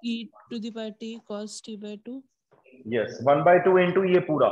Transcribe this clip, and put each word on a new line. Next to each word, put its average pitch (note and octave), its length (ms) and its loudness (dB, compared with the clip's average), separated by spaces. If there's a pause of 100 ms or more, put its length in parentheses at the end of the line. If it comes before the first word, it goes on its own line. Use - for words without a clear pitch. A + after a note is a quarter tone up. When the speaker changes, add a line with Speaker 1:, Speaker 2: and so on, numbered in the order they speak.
Speaker 1:
E A#3 80 -4 (380)
to A#3+ 80 -10
the A3+ 140 -10
power A3 280 -10
t A3+ 80 -10 (200)
cos G#3 320 -12
t A3 160 -16
by G#3 200 -14 (100)
two। A#3+ 80 -14 (720)
Speaker 2:
यस, A2 400 -4
one D3+ 180 4
by F3 80 8 (140)
two F#3 160 4
into F3+ 200 2 (100)
ये F3 80 6
पूरा C3+ 320 2